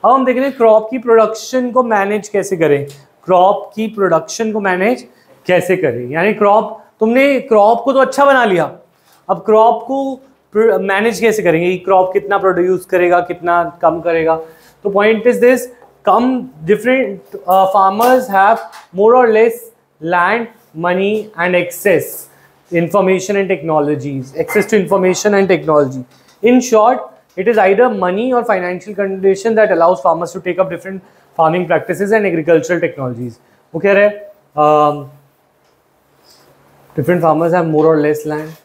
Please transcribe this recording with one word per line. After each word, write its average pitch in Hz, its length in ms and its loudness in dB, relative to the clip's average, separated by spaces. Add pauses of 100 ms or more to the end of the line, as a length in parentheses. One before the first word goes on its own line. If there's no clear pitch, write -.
अब 226 60 4
हम 262 140 2
देख 247 120 0
रहे 262 80 -2
हैं 269 120 -6
crop 220 340 4
की 262 60 -6
production 233 720 0
को 247 120 0
manage 208 440 -2
कैसे 196 300 -4
करें, 143 300 0 (360)
crop 185 520 2
की 220 120 -6
production 196 640 -2
को 214 80 -4
manage 196 480 -2 (380)
कैसे 180 320 0
करें। 123 320 -4
यानी 175 240 -2
crop, 208 500 0 (160)
तुमने 254 400 2
crop 220 440 2
को 269 100 -2
तो 262 60 2
अच्छा 277 260 2
बना 262 200 4
लिया, 170 320 -2 (520)
अब 185 160 -4
crop 220 420 4
को 269 280 -6 (360)
प्र-, 214 260 2
manage 196 420 -2
कैसे 214 240 0
करेंगे, 170 240 0
ये 180 100 -2
crop 185 360 0
कितना 190 240 -2
produce 180 480 0
करेगा, 175 340 2
कितना 170 600 -4
कम 165 180 0
करेगा। 165 360 0 (480)
तो 202 60 -4
point 208 340 0
is 233 120 2
this, 240 240 2 (500)
come 247 320 0 (300)
different, 214 460 0 (300)
uh, 190 260 4
farmers 208 560 2
have 196 280 4 (420)
more 226 160 4
or 247 120 4
less 220 260 2 (480)
land, 180 460 -2 (340)
money 196 560 -2
and 180 180 -2
access, 175 500 0 (680)
information 185 640 0
and 196 140 -2
technologies, 147 880 -4
access - 320 -2
to 214 100 2
information 185 540 0
and 196 140 2
technology। 147 560 0 (400)
In 247 180 4
short, 226 560 0 (220)
it 185 100 -2
is 226 100 2
either 196 320 4
money 202 440 -2
or 233 100 0
financial 185 520 -4
condition 190 600 -2
that 214 160 4
allows 180 300 2
farmers 170 300 -2
to 185 80 -12
take 180 200 -6
up 175 120 0
different 185 300 -12 (360)
farming 165 300 0
practices 175 440 -2
and 214 140 0
agricultural 165 540 0
technologies। 123 540 -6 (400)
वो 165 60 -6
कह 196 140 2
रहे 202 120 4
हैं, 208 160 -2 (360)
um, 151 480 2 (1900)
different 165 220 0
farmers 165 320 2
have 170 140 0
more 156 180 2
or 160 160 4
less 151 240 -2
land 151 240 -8 (160)